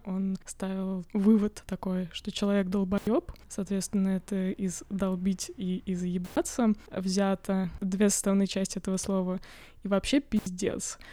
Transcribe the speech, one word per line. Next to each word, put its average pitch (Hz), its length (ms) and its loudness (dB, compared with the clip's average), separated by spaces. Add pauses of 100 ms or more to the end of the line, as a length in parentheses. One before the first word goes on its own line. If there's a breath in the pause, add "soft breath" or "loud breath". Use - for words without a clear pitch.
он 190 320 0 (100)
ставил 190 640 -4
вывод 208 540 4
такой, 185 460 -2
что - 180 -8
человек 202 380 2
долбоеб, 202 640 0 (160)
соответственно, 190 640 0
это 190 420 -2
из 190 380 -4
долбить 190 640 0
и 185 220 -2
из 180 260 -4
ебаться 185 680 0 (200 soft breath)
взято, 190 800 0 (100)
две 196 300 2
составные 196 360 4
части 190 320 -2
этого 190 180 -2
слова, 185 440 -2 (420 loud breath)
и 196 60 -6
вообще 202 320 2
пиздец. - 800 -2 (140 loud breath)